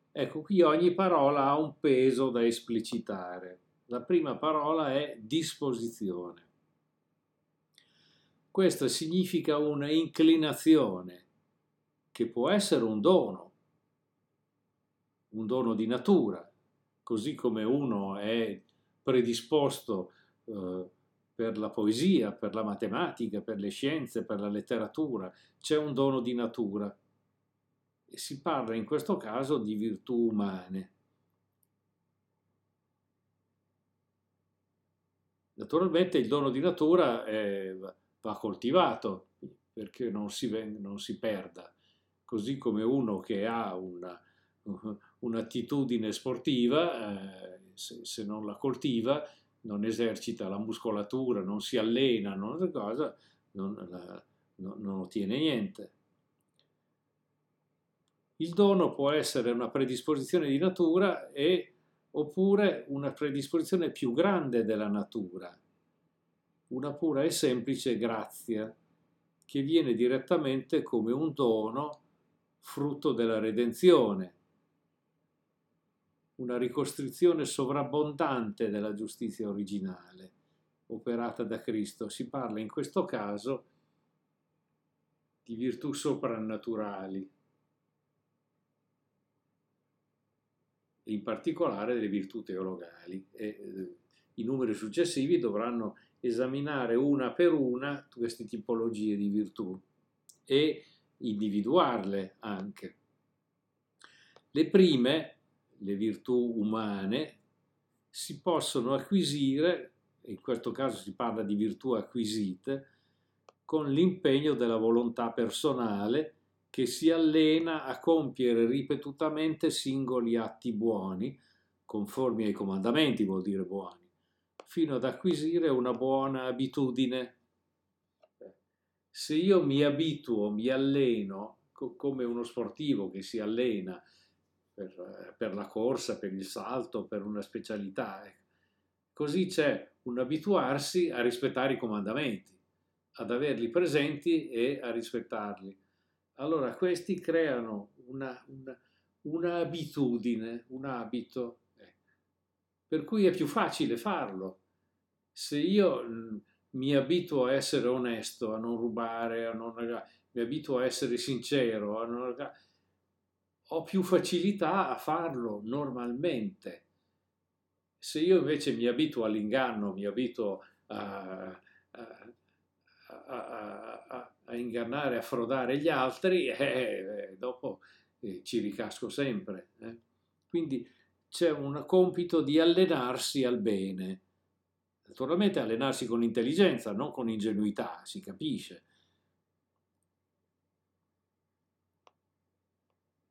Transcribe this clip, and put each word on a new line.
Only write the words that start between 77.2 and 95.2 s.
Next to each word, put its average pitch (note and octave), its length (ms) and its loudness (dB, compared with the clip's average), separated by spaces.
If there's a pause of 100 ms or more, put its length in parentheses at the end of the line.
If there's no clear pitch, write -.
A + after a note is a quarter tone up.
sovrabbondante C#3 1300 0
della G#2 240 -2
giustizia G#2+ 540 -6
originale G2+ 840 -8 (540)
operata A#2 560 -4
da A2 180 -6
Cristo. A2 480 -4
Si - 200 -8
parla A2 320 -6
in A2 80 -6
questo - 360 -2
caso G#2 600 -4 (1800)
di A#2 140 -12
virtù B2+ 360 -4
soprannaturali, G#2+ 1400 -4 (3750)
in G#2 180 -6
particolare B2 720 -2
delle G#2+ 140 -2
virtù G2 340 -4
teologali. F#2 920 -8
E, G#2+ 140 -10
eh, F#2+ 500 -10 (380)
i A2 100 -8
numeri B2 300 0
successivi C3 640 0